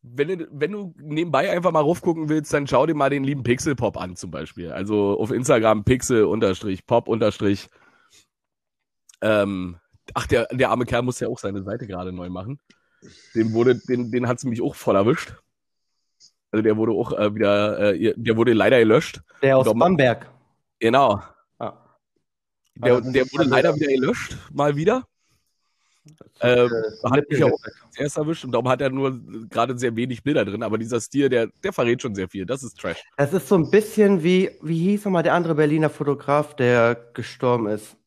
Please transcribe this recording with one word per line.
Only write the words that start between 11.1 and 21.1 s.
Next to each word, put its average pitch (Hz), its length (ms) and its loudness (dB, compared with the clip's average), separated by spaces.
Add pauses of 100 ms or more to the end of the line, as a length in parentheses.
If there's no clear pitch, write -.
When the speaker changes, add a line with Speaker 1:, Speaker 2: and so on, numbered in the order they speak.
Speaker 1:
ja 123 80 -4
auch 120 100 -8
seine 98 260 -8
Seite 113 240 -8
gerade 90 240 -10
neu 90 180 -12
machen. 95 300 -10 (760)
Dem 113 180 0
wurde, 120 220 4
den, 120 360 -4
den 123 160 -2
hat's 123 160 -4
nämlich 117 180 -6
auch - 140 -4
voll 107 200 0
erwischt. 104 380 0 (1160)
Also 110 120 0
der 107 140 4
wurde 113 140 0
auch, 107 220 -4
äh, 104 200 -2
wieder, 104 460 0 (140)
äh, 80 40 -2
ihr-, 104 200 0
der 113 200 -2
wurde 117 160 4
leider 110 260 6
gelöscht. 110 420 2 (200)
Speaker 2:
Der 135 160 4
aus 131 80 4
Speaker 1:
Doch 110 80 4
mal 120 120 4
Speaker 2:
Bamberg. 143 440 2 (500)
Speaker 1:
Genau. 113 420 4 (380)